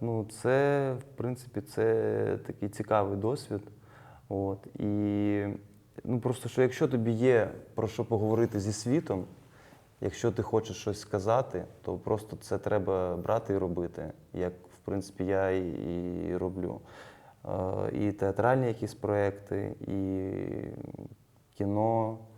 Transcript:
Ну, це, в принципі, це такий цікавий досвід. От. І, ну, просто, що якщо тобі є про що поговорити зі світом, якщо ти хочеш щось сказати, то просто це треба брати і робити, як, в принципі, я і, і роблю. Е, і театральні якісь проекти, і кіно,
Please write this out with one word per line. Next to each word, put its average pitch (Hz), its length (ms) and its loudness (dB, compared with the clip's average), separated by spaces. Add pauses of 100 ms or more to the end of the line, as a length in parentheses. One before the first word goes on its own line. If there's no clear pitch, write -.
Ну, 113 300 -2
це, 139 720 2
в - 20 -12 (140)
принципі, 120 440 -4
це 107 840 2
такий - 220 -4
цікавий 101 480 2
досвід. 110 440 -2 (680)
От. 98 380 -2 (140)
І, 104 640 2 (600)
ну, 123 160 0
просто, 127 280 -2
що - 140 4
якщо 127 260 4
тобі 117 240 2
є 113 380 6 (240)
про 113 140 0
що - 160 -2
поговорити 107 560 2
зі 104 120 0
світом, 107 520 0 (760)
якщо 110 320 0
ти 117 100 -2
хочеш 110 340 0
щось - 240 -4
сказати, 104 640 0 (180)
то 92 160 -4
просто 107 380 -2
це - 220 -4
треба 95 580 0
брати 101 380 0
і 98 40 2
робити, 85 540 -4 (220)
як, 90 180 -2
в - 320 -18
принципі, 98 400 -4
я 95 260 2
і, 92 200 2 (580)
і 87 80 0
роблю. 90 440 -2 (640)
Е, 98 60 -8 (420)
і 101 200 0
театральні 104 540 4
якісь 113 280 -2
проекти, 101 840 0
і 95 500 -2 (1300)
кіно, 110 600 2 (200)